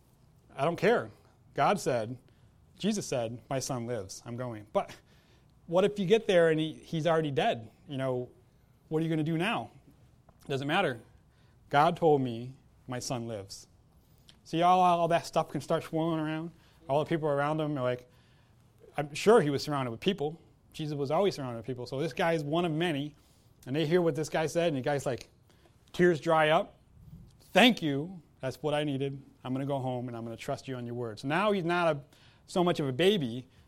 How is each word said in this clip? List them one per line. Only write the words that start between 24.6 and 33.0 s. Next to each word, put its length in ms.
and 100
the 40
guy's 240
like, 240
tears 260
dry 300
up. 260
"Thank 280
you. 400
That's 200
what 120
I 100
needed. 380
I'm 80
gonna 120
go 140
home, 300
and 80
I'm 80
gonna 100
trust 320
you 80
on 100
your 100
word." 240
So 100
now 240
he's 100
not 320
a, 40
so 180
much 160
of 80
a 20
baby. 560